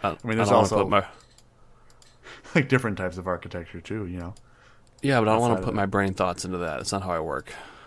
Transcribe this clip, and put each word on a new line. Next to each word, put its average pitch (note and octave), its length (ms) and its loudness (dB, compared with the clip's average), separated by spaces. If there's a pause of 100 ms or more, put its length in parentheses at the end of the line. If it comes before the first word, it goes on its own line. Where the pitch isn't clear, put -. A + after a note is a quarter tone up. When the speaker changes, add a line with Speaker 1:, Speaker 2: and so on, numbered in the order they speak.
Speaker 1:
I, G2+ 60 2
Speaker 2:
I - 20 -2
mean, - 140 -4
Speaker 1:
I A2+ 120 -2
Speaker 2:
there's A2+ 120 2
Speaker 1:
don't B2 60 6
wanna - 40 8
Speaker 2:
also, G#2+ 200 4
Speaker 1:
put F#2+ 100 2
my G2 160 4 (760)
Speaker 2:
<laughs> - 760 -14
like, C#3 140 2
different A#2+ 300 2
types F2+ 200 -4
of F2+ 80 -8
architecture, F2 540 -6
too, G#2 260 -8
you F2+ 120 -8
know? F2 160 -8 (680)
Speaker 1:
Yeah, C3+ 180 4
but G#2+ 80 4
I A2 40 6
don't A2+ 80 4
wanna A#2+ 140 4
Speaker 2:
Outside F#2+ 60 0
of F#2 60 -4
Speaker 1:
put - 80 -2
Speaker 2:
it. - 20 -2
Speaker 1:
my G2 100 0
brain G2 280 0
thoughts F2+ 300 -2
into F#2 140 -4
that. D#2+ 200 -4
That's - 140 -6
not G2 100 -2
how F#2+ 100 -6
I E2 80 -2
work. D2+ 320 -6 (340)